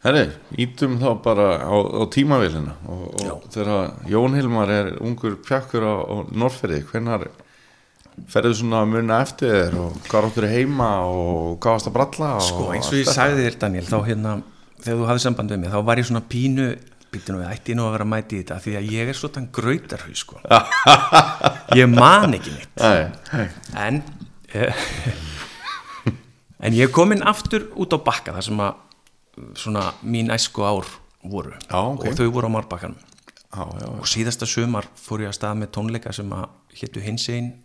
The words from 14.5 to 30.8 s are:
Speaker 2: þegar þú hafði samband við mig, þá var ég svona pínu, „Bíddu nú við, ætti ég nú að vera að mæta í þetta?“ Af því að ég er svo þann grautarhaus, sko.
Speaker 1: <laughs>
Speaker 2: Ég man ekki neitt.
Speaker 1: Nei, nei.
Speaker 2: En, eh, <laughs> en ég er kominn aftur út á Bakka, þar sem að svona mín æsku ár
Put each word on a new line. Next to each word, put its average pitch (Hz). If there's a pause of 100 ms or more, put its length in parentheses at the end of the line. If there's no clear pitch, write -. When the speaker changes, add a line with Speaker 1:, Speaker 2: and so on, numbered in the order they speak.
Speaker 2:
þegar 117
þú 113
hafði 120
samband 117
við 101
mig, 92
þá 104
var 117
ég 117
svona 117
pínu, 131 (380)
„Bíddu -
nú 90
við, 87
ætti 110
ég 117
nú 113
að 110
vera 107
að 107
mæta 107
í -
þetta?“ 90
Af 92
því 104
að 104
ég 113
er 135
svo 151
þann 131
grautarhaus, -
sko. - (720)
Speaker 1:
<laughs> -
Speaker 2:
Ég 123
man 143
ekki 80
neitt. -
Speaker 1:
Nei, 92 (240)
nei. 104 (260)
Speaker 2:
En, 117 (520)
eh, 113 (720)
<laughs> -
en 113
ég 123
er 127
kominn 196
aftur 208 (100)
út 180
á 156
Bakka, -
þar 98
sem 107
að - (680)
svona 104 (160)
mín 113
æsku 107
ár 101 (340)